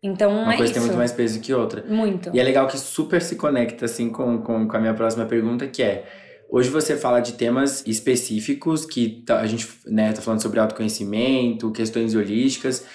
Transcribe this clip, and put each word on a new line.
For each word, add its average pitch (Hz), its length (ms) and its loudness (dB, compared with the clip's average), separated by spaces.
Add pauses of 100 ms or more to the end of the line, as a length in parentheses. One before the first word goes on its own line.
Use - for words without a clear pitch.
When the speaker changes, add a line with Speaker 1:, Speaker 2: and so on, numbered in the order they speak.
Speaker 1:
Então, 196 280 2
Speaker 2:
Uma 226 220 2
Speaker 1:
é - 40 0
Speaker 2:
coisa 117 160 2
tem 123 80 0
Speaker 1:
isso. 117 60 2
Speaker 2:
muito 120 100 0
mais 120 140 2
peso 113 280 0
que 131 140 -2
outra. 110 340 0
Speaker 1:
Muito. 214 460 0
Speaker 2:
E 123 60 4
é 127 40 6
legal 131 240 4
que - 100 -4
super - 440 0
se - 140 -6
conecta, 123 500 0
assim, 117 240 -2
com, 120 300 -2
com, 113 280 0
com 110 100 -2
a - 20 2
minha 110 160 2
próxima 113 300 0
pergunta, 117 420 0
que 135 160 -2
é, 101 220 0 (440)
hoje 123 200 4
você 151 280 0
fala 123 220 2
de - 140 -4
temas 131 520 0
específicos 127 1000 0
que 117 420 -2
tá, 110 140 2
a 110 60 0
gente, 113 220 -2 (180)
né, 107 260 2
tá 107 100 -4
falando 110 200 -2
sobre 110 180 0
autoconhecimento, 110 1120 0
questões 113 440 -2
holísticas. 120 680 0 (100)